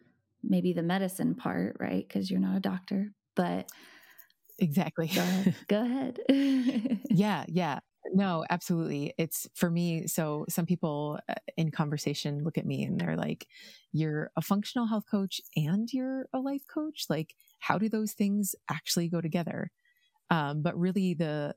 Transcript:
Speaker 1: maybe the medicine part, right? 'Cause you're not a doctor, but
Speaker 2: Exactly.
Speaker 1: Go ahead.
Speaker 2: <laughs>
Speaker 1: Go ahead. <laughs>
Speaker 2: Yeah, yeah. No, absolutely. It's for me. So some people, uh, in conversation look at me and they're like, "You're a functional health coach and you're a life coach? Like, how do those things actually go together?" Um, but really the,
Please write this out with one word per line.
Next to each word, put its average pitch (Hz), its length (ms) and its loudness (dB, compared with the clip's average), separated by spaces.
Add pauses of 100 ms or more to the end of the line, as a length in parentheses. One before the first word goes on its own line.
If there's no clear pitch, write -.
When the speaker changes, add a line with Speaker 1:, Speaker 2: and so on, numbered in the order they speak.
(420)
Speaker 1:
maybe 180 300 4
the 170 100 0
medicine 180 520 0
part, 185 440 -2
right? - 300 -2
'Cause 196 220 -2
you're 190 100 2
not 190 160 2
a 196 40 0
doctor, 196 520 -2 (220)
but 175 360 0 (880)
Speaker 2:
Exactly. 160 560 2
Speaker 1:
Go 185 80 2
ahead. 185 380 4
Speaker 2:
<laughs> - 80 -20
Speaker 1:
Go 208 140 4
ahead. 254 460 -2
<laughs> 262 720 4 (100)
Speaker 2:
Yeah, 196 380 4
yeah. 165 320 0 (320)
No, 190 380 2
absolutely. 160 680 -2
It's - 360 -2
for 175 160 2
me. 170 360 0
So 151 420 -2
some 175 180 -2
people, 147 520 0 (100)
uh, - 60 -2 (220)
in 160 140 0
conversation 147 720 -2
look 165 140 -2
at - 80 -2
me 139 180 -2
and - 160 -2
they're 175 160 -2
like, - 320 -4 (440)
"You're 151 440 0
a 165 60 0
functional 208 440 0
health 214 240 -2
coach 196 300 -2 (160)
and 190 360 0
you're 262 400 -4
a 262 60 -2
life 277 340 -4
coach? 311 360 -6
Like, 156 260 -2 (240)
how - 200 0
do 214 100 2
those 214 240 -2
things 202 420 0 (160)
actually 170 380 -2
go 170 120 0
together?" 170 520 -2 (580)
Um, 147 320 2
but 170 160 0
really 185 360 2
the, 151 420 -2